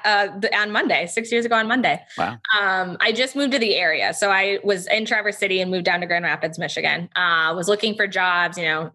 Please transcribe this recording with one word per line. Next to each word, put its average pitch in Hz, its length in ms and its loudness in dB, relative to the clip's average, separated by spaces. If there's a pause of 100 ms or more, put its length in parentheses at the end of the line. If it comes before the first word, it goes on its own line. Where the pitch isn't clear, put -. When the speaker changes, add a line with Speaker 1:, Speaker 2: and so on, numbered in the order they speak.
Speaker 1:
uh, 202 360 2
the, 208 160 0
on 208 160 0
Monday, 208 340 0
six 226 240 -6
years 233 140 0
ago 233 100 2
on 220 140 2
Monday. 226 320 2 (180)
Speaker 2:
Wow. 110 200 -2 (220)
Speaker 1:
Um, 185 400 0
I 226 120 2
just 254 240 -2
moved 277 160 0
to 277 80 2
the 202 160 2
area. 160 380 0
So 202 180 0
I 196 320 2
was 190 240 0
in 220 180 2
Traverse 208 320 -2
City 190 220 0
and 185 100 -2
moved 180 140 -2
down 180 160 2
to 175 80 -4
Grand 175 160 0
Rapids, 160 340 -2
Michigan. 156 560 -2
Uh, 165 420 2
was 180 120 -4
looking 208 260 2
for 214 140 0
jobs, 180 500 0
you 170 60 -4
know, 160 300 -2